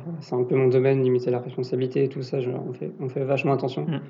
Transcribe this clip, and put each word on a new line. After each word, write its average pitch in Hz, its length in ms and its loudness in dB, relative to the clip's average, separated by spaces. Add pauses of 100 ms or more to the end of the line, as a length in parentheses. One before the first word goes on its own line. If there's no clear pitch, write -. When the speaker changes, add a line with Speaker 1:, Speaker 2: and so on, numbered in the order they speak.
(220)
Speaker 1:
c'est - 140 -6
un 127 80 2
peu 143 120 0
mon 131 140 6
domaine, 131 340 4
limiter 123 280 2
la 123 80 0
responsabilité 127 680 -2
et - 20 4
tout 135 140 -6
ça, 135 180 -4
je... 123 100 -2
On 131 240 -6
fait... - 180 -10 (100)
on 135 80 -4
fait 139 160 -2
vachement 139 280 2
attention. 131 300 -2
Speaker 2:
Mm. 151 160 -2 (100)